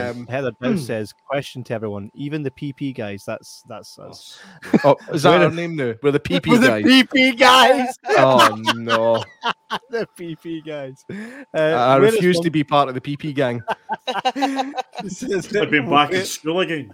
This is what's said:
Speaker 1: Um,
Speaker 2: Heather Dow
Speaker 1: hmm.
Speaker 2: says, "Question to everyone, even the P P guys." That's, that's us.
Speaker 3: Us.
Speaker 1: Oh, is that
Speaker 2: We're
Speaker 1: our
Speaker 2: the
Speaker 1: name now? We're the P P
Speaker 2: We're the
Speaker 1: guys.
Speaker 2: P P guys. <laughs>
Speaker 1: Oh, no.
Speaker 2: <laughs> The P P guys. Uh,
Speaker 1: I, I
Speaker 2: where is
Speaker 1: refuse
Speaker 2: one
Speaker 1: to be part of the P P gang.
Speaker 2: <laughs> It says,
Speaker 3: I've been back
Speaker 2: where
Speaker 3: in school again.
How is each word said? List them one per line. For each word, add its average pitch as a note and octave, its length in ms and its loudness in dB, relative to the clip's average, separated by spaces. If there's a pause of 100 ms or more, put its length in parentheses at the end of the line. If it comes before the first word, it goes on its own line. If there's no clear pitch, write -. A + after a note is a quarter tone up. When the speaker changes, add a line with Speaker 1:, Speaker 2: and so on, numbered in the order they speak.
(220)
Speaker 1:
Um, A#2 60 -14
Speaker 2:
Heather B2+ 320 -4
Dow B2 120 -2
Speaker 1:
hmm. G3+ 60 0
Speaker 2:
says, A2+ 360 -6 (160)
"Question C3+ 360 -6
to B2+ 80 -6
everyone, G#2 420 -8
even C#3+ 280 -8
the C3+ 80 -4
P C#3+ 220 -10
P C#3 200 -8
guys." G2+ 320 -10
That's, - 440 -12
that's G#2+ 300 -18
us. - 400 -20 (340)
Speaker 3:
Us. - 100 4
Speaker 1:
Oh, C#3 120 6 (180)
is D3+ 100 -2
that F3 140 6
Speaker 2:
We're F3 80 4
Speaker 1:
our D#3 40 4
Speaker 2:
the E3 60 -6
Speaker 1:
name E3+ 200 -6
now? B2+ 180 -4 (100)
We're C#3+ 80 2
the C#3+ 80 0
P F3+ 200 -2
P - 120 -6
Speaker 2:
We're A#3+ 60 6
the B3 100 4
Speaker 1:
guys. G#2+ 160 0
Speaker 2:
P B3+ 200 6
P C4 320 2
guys. B3+ 680 4
<laughs> - 160 -12
Speaker 1:
Oh, - 380 6 (200)
no. A2+ 480 0 (200)
Speaker 2:
<laughs> A#3 100 -2 (360)
The A3+ 260 -6
P E3+ 200 -10
P E3 260 -12
guys. C#3+ 480 -12
Uh, A3+ 480 -12
Speaker 1:
I, C#3+ 380 4
I C3+ 40 6
Speaker 2:
where C#3 80 6
is A3+ 80 4
Speaker 1:
refuse F3+ 220 2
Speaker 2:
one E3+ 80 -2
Speaker 1:
to E3+ 40 2
be D3+ 140 0
part C#3+ 260 2
of B2+ 60 -8
the B2+ 60 -6
P C#3+ 160 -8
P D3+ 160 -8
gang. B2 280 -2 (240)
Speaker 2:
<laughs> - 220 -10 (280)
It C4+ 760 -6
says, G3 440 -6
Speaker 3:
I've G#3 140 0
been D3 200 0
back D3 200 4
Speaker 2:
where F#3 120 -2
Speaker 3:
in F#3+ 40 -6
school E3 360 -4
again. D3+ 320 -6